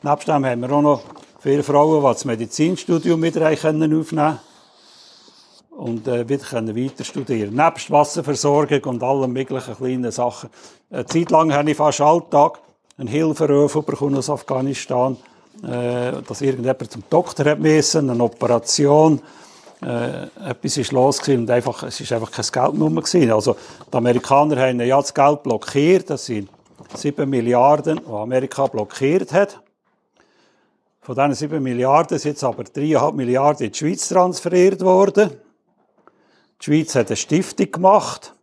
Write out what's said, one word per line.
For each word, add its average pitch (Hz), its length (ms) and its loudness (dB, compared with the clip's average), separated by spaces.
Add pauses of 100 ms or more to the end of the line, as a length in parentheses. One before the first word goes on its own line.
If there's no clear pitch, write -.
Nebst 147 260 -2
dem 143 160 2
haben 120 160 -2
wir 127 120 -4
auch 147 100 2
noch 147 200 2 (360)
viele 139 240 0
Frauen, 147 380 4
die 139 60 2
das 117 180 0
Medizinstudium 160 960 -2
wieder 160 240 0
haben 156 100 2
können 156 420 0
aufnehmen 156 420 -2 (1300)
und, 120 380 -10
äh, 120 200 -2
wieder 139 160 -2
können 113 320 -6
weiter 127 280 -8
studieren. 113 500 -6
Nebst 156 360 0
Wasserversorgung 147 960 0
und 123 180 -6
allen 131 300 0
möglichen 131 420 -6
kleinen 127 360 -4
Sachen. 120 400 -6 (400)
Eine 127 160 -8
Zeit 165 240 -2
lang 160 220 4
habe 147 180 0
ich 143 60 0
fast 147 240 2
Alltag 151 600 4 (380)
einen 127 100 -8
Hilferuf 147 640 2 (120)
bekommen 139 320 -2
aus 131 120 -4
Afghanistan, 131 880 -2 (460)
äh, 123 600 -4
dass - 200 -10
irgendjemand 131 500 -2
zum 110 160 -14
Doktor 156 380 0
hat 151 140 2
müssen, 156 500 2
eine 120 120 0
Operation. 143 1000 2 (640)
Äh, 120 460 -6 (200)
etwas 127 280 -6
ist 135 160 -4
los 135 260 2
gewesen 135 220 0
und 117 100 -4
einfach, 120 320 -2
es - 180 -12
ist - 120 -6
einfach 113 180 -6
kein - 220 -8
Geld 135 220 0
mehr 156 280 0
gewesen. 160 300 2
Also, 110 240 0 (360)
die 127 40 -2
Amerikaner 127 640 2
haben 131 200 0
ja 127 180 2
das 143 140 -4
Geld 147 300 2
blockiert. 143 680 0
Das 143 160 -8
sind 107 240 -6 (460)
sieben 147 340 -4
Milliarden, 135 760 2
die 120 60 -12
Amerika 127 540 -2
blockiert 135 680 -2
hat. 196 280 0 (1400)
Von 123 140 -10
diesen 139 180 2
sieben 147 280 -6
Milliarden 131 560 0
sind 147 120 -4
jetzt 147 140 -8
aber 123 200 -4
dreieinhalb 147 500 0
Milliarden 131 520 0
in 107 60 -8
die - 60 -10
Schweiz 151 300 -4
transferiert 180 760 2
worden. 196 500 4 (1300)
Die - 20 -18
Schweiz 151 300 0
hat 120 140 2
eine 110 80 -2
Stiftung - 540 -2
gemacht - 720 2